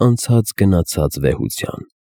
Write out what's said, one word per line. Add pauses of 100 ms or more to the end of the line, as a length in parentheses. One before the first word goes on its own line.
անցած
գնացած
վեհության, (340)